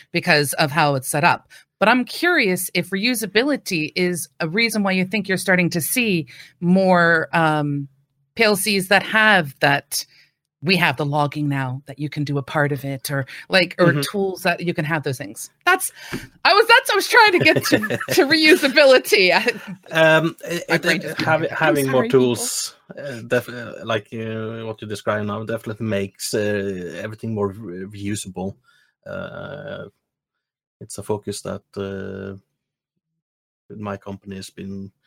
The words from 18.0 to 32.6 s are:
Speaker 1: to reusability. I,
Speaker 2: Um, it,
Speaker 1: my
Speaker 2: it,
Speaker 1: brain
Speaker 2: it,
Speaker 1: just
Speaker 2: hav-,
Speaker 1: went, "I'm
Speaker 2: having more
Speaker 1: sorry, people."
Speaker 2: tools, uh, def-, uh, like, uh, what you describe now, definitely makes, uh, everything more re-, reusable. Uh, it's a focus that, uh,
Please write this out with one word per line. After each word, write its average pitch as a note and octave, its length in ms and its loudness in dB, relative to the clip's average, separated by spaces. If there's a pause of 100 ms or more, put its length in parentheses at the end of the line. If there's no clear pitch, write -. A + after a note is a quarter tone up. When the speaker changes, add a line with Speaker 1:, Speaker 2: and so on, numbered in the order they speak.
Speaker 1:
to D4+ 120 4
reusability. C#4 1080 6
I, A3 200 2 (400)
Speaker 2:
Um, D#3+ 520 4
it, E3+ 240 -6
Speaker 1:
my E3 80 0
Speaker 2:
it, D#3+ 60 0
Speaker 1:
brain E3+ 160 0
Speaker 2:
it, - 60 -6
Speaker 1:
just D#3 180 -8
Speaker 2:
hav-, D#3 200 0
Speaker 1:
went, D#3+ 100 -4
"I'm - 60 -8
Speaker 2:
having D3 340 2
more C3 80 4
Speaker 1:
sorry, B2 80 2
people." C3 120 4
Speaker 2:
tools, - 560 -2 (220)
uh, B2+ 300 -12
def-, A#2+ 220 -2
uh, A#2+ 240 -12 (100)
like, A2 280 -4
uh, A2+ 540 -8
what A2 160 -10
you G#2+ 60 -10
describe G#2+ 380 -4
now, G#2 180 -6
definitely A2+ 420 -8
makes, G2+ 480 -4
uh, G2 640 -4
everything A2 360 -10
more G2+ 140 -2
re-, F#2+ 360 -12
reusable. G2 680 -8 (500)
Uh, F#2+ 840 -12 (920)
it's - 160 -16
a G#2 60 -14
focus G#2 380 -8
that, F#2+ 200 -10 (160)
uh, G2 640 -10 (1400)